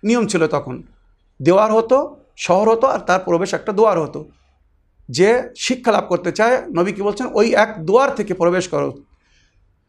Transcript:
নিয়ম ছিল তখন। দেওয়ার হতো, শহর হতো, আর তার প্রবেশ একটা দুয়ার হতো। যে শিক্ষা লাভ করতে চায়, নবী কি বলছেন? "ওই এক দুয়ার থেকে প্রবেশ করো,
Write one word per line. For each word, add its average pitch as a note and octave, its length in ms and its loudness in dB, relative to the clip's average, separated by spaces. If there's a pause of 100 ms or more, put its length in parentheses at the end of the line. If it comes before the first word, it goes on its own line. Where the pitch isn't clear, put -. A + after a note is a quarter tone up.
নিয়ম A3+ 220 2
ছিল E3 200 0
তখন। C#3+ 360 -6 (600)
দেওয়ার G3 300 4
হতো, A3+ 440 0 (200)
শহর G3+ 340 2
হতো, A#3 160 2
আর C4 120 0
তার F3+ 220 0
প্রবেশ F3+ 340 -2
একটা F#3 180 -6
দুয়ার G3+ 260 2
হতো। D3+ 300 -8 (800)
যে G3 340 2 (140)
শিক্ষা B3+ 360 -2
লাভ G3+ 160 0
করতে E3+ 240 -2
চায়, A#3+ 300 2 (120)
নবী F3+ 180 0
কি F#3 100 -8
বলছেন? G#3 300 -4
"ওই A3+ 220 2
এক G#3 300 0
দুয়ার B3 300 2
থেকে G3+ 200 -6
প্রবেশ F3 340 0
করো, C#3+ 240 -4 (960)